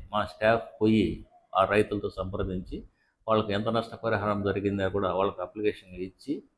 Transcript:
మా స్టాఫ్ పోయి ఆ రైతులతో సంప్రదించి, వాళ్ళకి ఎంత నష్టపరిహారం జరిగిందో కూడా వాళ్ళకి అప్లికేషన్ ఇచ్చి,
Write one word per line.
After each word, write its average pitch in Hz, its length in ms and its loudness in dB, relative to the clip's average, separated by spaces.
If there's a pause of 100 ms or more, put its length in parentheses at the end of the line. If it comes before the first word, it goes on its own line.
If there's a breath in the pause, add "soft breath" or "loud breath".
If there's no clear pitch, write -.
(120)
మా 104 140 0
స్టాఫ్ - 560 0
పోయి 110 440 4 (300)
ఆ 95 100 6
రైతులతో 101 440 2
సంప్రదించి, 95 760 -6 (440)
వాళ్ళకి 107 260 2
ఎంత 107 140 -2
నష్టపరిహారం 110 760 -2
జరిగిందో 98 460 0
కూడా 95 240 -2
వాళ్ళకి 95 280 0
అప్లికేషన్ 92 540 -4
ఇచ్చి, 95 480 -8 (140)